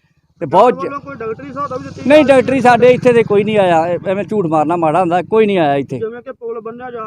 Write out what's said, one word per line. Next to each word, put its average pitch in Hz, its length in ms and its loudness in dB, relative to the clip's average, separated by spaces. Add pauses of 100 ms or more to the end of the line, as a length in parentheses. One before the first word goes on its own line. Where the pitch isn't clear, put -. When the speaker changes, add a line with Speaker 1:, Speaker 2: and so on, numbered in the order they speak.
(400)
Speaker 1:
ਤੇ 170 60 -8
ਬਹੁਤ 196 280 4
ਜ-, 254 40 -16
Speaker 2:
ਵੱਲੋਂ 277 220 -10
ਕੋਈ 277 140 -16
ਡਾਕਟਰੀ 226 380 -12
ਸਹਾਇਤਾ 262 240 -8
ਵੀ 269 80 -10
ਦਿੱਤੀ 269 160 -16
Speaker 1:
ਨਹੀਂ, 247 80 -6
Speaker 2:
ਜਾ 277 80 6
ਰਹੀ 311 60 8
ਹੈ? 269 140 4
Speaker 1:
ਡਾਕਟਰੀ 254 240 0
ਸਾਡੇ 240 300 4
ਇੱਥੇ 247 220 2
ਦੇ 233 100 4
ਕੋਈ 202 220 0
ਨਹੀਂ 214 140 -2
ਆਇਆ। 180 260 4
ਐ-, 175 220 -4
ਐਵੇਂ 196 180 -4
ਝੂਠ 202 220 -2
ਮਾਰਨਾ 156 300 0
ਮਾੜਾ 160 240 0
ਹੁੰਦਾ, 175 240 0
ਕੋਈ 220 220 0
ਨਹੀਂ 196 120 0
ਆਇਆ 147 160 2
ਇੱਥੇ। 135 240 -6
Speaker 2:
ਜਿਵੇਂ 226 240 -10
ਕਿ 262 100 -16
ਪੁਲ 233 280 -12
ਬੰਨ੍ਹਿਆ 240 300 -14
ਜਾ 233 160 -12